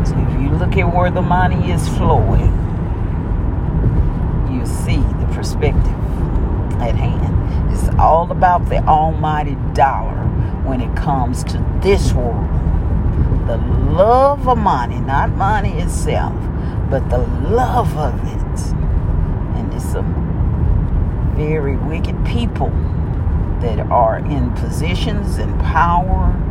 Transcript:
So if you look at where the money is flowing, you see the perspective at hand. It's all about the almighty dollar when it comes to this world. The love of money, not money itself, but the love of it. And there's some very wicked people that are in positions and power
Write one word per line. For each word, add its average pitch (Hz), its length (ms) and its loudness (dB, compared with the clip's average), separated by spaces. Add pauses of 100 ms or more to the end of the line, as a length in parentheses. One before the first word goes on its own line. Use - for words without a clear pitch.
So - 140 0
if - 240 0
you - 80 0
look 175 260 0
at 175 180 2
where 180 160 2
the 180 120 -2
money 180 480 2
is - 260 0
flowing, - 560 4 (2000)
you 127 140 -2
see - 300 -2
the - 360 0
perspective - 640 0 (880)
at 117 140 0
hand. - 800 0
It's - 160 0 (100)
all 160 320 4
about 175 380 2
the - 180 0
almighty 151 680 0 (160)
dollar 135 540 0 (380)
when 120 160 -2
it 117 160 -2
comes 127 480 0
to - 140 -4 (220)
this 190 320 2
world. 160 360 0 (1000)
The - 100 0 (360)
love 254 560 4
of 247 100 2
money, 127 420 0
not 135 300 0
money 196 500 0
itself, - 540 -2 (560)
but - 180 -2
the - 100 0
love 240 760 0
of 147 180 -2 (120)
it. - 480 -4 (840)
And - 160 -4
there's - 120 -6
some - 1500 0
very 147 400 0
wicked - 500 -2
people - 440 0 (880)
that 113 200 0 (100)
are 110 280 2
in 123 360 -2
positions - 840 -2
and - 220 -2
power 175 720 2 (180)